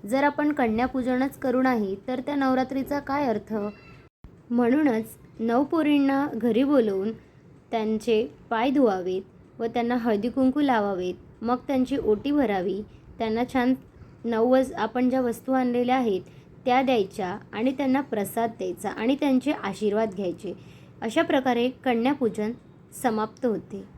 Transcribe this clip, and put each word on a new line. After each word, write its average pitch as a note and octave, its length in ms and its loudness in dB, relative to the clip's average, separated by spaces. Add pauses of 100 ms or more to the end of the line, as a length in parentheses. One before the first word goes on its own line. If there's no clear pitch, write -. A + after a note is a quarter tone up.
जर C4 180 0
आपण D4 300 0
कन्यापूजनच B3+ 840 0
करू B3+ 220 0
नाही, A3+ 340 0 (120)
तर B3+ 120 -4
त्या C#4 160 -6
नवरात्रीचा C4 640 0
काय C#4+ 260 -2
अर्थ? G#3+ 300 -2 (960)
म्हणूनच A#3+ 560 2 (340)
नवपोरींना C#4 960 2
घरी A3+ 300 2
बोलवून A3 480 2 (600)
त्यांचे A3 560 0 (220)
पाय A#3 200 0
धुवावेत F#3+ 520 2 (400)
व A3+ 40 -2
त्यांना A#3 300 -2
हळदी A3+ 340 0
कुंकू C4 320 2
लावावेत, G3+ 520 0 (280)
मग A#3+ 140 0
त्यांची C4 420 -2
ओटी G#3+ 340 0
भरावी, G3+ 500 0 (360)
त्यांना A3+ 240 -2 (120)
छान B3+ 200 2 (500)
नवस-, B3+ 520 2
आपण B3 340 0
ज्या C4 120 2
वस्तू A#3 300 -4
आणलेल्या B3 440 2
आहेत A3 260 0 (440)
त्या B3+ 160 4
द्यायच्या G#3 560 0 (160)
आणि A#3 180 0
त्यांना C4+ 300 0
प्रसाद A3+ 480 -2
द्यायचा F#3+ 400 -6
आणि A#3+ 260 0
त्यांचे C4+ 360 2
आशीर्वाद G#3 600 -2
घ्यायचे. F3+ 400 -6 (480)
अशा A#3 200 0
प्रकारे C4 480 2
कन्यापूजन A#3 840 0 (520)
समाप्त A3 420 -2
होते. G3+ 380 -4 (140)